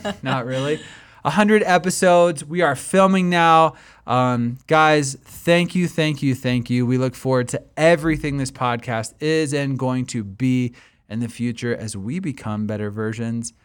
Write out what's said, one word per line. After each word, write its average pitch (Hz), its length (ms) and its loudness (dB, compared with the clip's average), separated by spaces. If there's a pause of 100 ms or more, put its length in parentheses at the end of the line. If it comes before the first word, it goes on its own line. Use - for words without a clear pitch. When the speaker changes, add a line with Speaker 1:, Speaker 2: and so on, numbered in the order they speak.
Speaker 1:
<laughs> - 140 -10
Speaker 2:
Not 131 240 -4
really. 139 340 -4 (420)
A 135 80 -2
hundred 208 320 4
episodes. 175 800 2
We 165 180 -4
are 143 140 2
filming 190 540 2
now. 165 440 6 (320)
Um, 123 640 0
guys, 151 540 2
thank 170 540 0
you, 180 140 0
thank 156 340 -2
you, 135 100 2
thank 123 360 -2
you. 123 160 0
We 127 120 0
look 127 180 -2
forward 127 340 -2
to - 120 -6 (140)
everything 151 640 2
this 135 140 -4
podcast 120 680 -4
is 156 340 0
and 139 240 -2
going 127 280 -2
to 117 180 -6
be 123 500 -2 (360)
in 110 100 -6
the 120 80 -4
future 120 480 -6
as 104 220 -10
we 120 220 -8
become 107 480 -6
better 104 220 -6
versions 113 600 -6 (140)